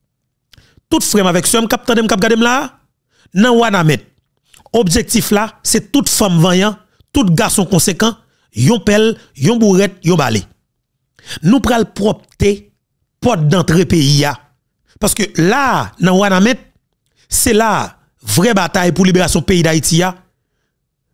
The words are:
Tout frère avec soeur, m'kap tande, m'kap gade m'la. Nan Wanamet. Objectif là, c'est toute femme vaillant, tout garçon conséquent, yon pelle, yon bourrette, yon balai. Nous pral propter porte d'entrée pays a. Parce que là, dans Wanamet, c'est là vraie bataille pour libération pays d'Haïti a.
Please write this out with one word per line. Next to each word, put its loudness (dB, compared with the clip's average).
Tout 0
frère 0
avec 0
soeur, 0
m'kap -4
tande, 0
m'kap -2
gade 2
m'la. -2
Nan 4
Wanamet. 0
Objectif -2
là, -2
c'est -4
toute 0
femme 0
vaillant, 0
tout 0
garçon 0
conséquent, -2
yon 0
pelle, 0
yon 0
bourrette, 2
yon 2
balai. -2
Nous 2
pral -2
propter -4
porte 0
d'entrée 2
pays 0
a. -6
Parce -4
que -4
là, -2
dans 2
Wanamet, 2
c'est -2
là -2
vraie 0
bataille 0
pour 0
libération 0
pays 0
d'Haïti 0
a. -8